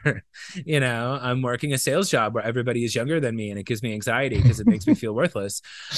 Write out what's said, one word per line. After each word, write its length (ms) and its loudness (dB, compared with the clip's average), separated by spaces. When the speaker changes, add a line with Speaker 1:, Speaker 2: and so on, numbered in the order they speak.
Speaker 1:
<laughs> 200 0
You 140 2
know, 400 0
"I'm 220 -2
working 300 -2
a 60 0
sales 320 0
job 240 2
where 100 -2
everybody 400 0
is 100 -2
younger 260 0
than 160 -2
me 140 -6
and 80 -8
it 80 -10
gives 160 -2
me 100 -4
anxiety 500 0
'cause 180 8
it 80 2
makes 180 2
me 80 6
Speaker 2:
<laughs> 20 4
Speaker 1:
feel 180 -4
worthless." 480 -2